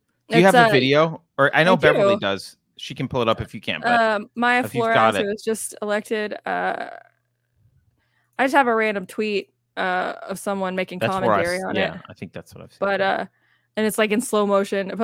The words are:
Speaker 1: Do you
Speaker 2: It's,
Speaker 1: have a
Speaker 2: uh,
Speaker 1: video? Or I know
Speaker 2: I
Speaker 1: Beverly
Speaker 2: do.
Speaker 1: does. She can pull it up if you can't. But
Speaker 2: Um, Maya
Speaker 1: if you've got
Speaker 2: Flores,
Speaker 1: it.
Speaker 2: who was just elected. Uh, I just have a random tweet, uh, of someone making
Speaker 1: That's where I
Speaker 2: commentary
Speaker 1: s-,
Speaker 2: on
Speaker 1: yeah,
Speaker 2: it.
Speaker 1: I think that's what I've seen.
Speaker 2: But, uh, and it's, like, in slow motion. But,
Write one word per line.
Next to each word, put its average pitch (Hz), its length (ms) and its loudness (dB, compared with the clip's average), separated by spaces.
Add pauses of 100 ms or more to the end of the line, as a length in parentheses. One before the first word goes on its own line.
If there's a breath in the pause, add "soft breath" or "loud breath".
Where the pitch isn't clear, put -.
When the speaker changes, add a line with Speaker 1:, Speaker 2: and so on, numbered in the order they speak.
(300)
Speaker 1:
Do 220 80 2
you - 80 8
Speaker 2:
It's, 196 100 6
Speaker 1:
have 233 120 8
a - 20 2
Speaker 2:
uh, - 20 2
Speaker 1:
video? 147 500 2 (180)
Or 139 160 6
I 151 80 6
know 180 100 6
Speaker 2:
I 180 40 4
Speaker 1:
Beverly 151 380 4
Speaker 2:
do. - 40 -4
Speaker 1:
does. 98 380 -4 (200)
She - 160 -14
can 131 140 -6
pull 127 140 -2
it 113 80 2
up 110 100 0
if 113 160 -12
you 107 60 -14
can't. 82 200 -6
But 240 180 2
Speaker 2:
Um, 214 360 -2
Maya 240 300 0
Speaker 1:
if 214 100 -10
you've 233 100 0
got 220 280 4
Speaker 2:
Flores, - 20 -6
Speaker 1:
it. 190 80 0
Speaker 2:
who 202 80 -4
was 220 100 -10
just - 400 -8
elected. 208 520 -4 (120)
Uh, 185 420 -4 (1500)
I 240 60 0
just 269 100 0
have 285 140 4
a 233 80 2
random 214 300 -2
tweet, 214 480 -4 (240)
uh, 185 360 -2 (140)
of 190 120 -10
someone 190 360 -4
making 185 240 -6
Speaker 1:
That's - 100 -2
where 190 220 -2
I 101 60 2
Speaker 2:
commentary 175 220 -2
Speaker 1:
s-, - 40 -8
Speaker 2:
on - 140 -8
Speaker 1:
yeah, 95 180 -4
Speaker 2:
it. - 140 -16
Speaker 1:
I - 40 -20
think - 200 -16
that's - 200 -16
what 90 120 -20
I've - 80 -20
seen. - 80 -20
Speaker 2:
But, 196 200 -2
uh, 190 240 -2 (520)
and 214 100 0
it's, 208 100 -2
like, 214 140 0
in 208 100 0
slow 208 240 0
motion. 196 440 -2
But, 190 140 -10